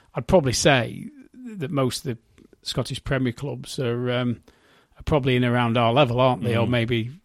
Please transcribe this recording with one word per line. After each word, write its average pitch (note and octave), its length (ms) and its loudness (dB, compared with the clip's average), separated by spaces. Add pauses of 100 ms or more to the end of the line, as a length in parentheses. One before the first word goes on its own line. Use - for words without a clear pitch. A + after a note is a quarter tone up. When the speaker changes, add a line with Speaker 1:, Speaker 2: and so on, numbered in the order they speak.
(160)
Speaker 1:
I'd B2+ 100 -6
probably C#3+ 260 4
say A#2+ 540 2 (500)
that D3 140 -8
most C3 340 -2
of B2 120 -6
the - 20 -18 (440)
Scottish - 420 -6
Premier C3 280 -2
clubs C3 460 -10
are, B2 320 -2
um, B2 300 -2 (580)
are - 60 -20
probably C3+ 320 2
in B2 80 2
around A#2+ 340 2
our A#2 140 4
level, B2 280 2
aren't B2+ 220 2
they? A#2 140 0
Or A#2 100 2
Speaker 2:
Mm. A#2 40 -2
Speaker 1:
maybe A#2 400 0 (140)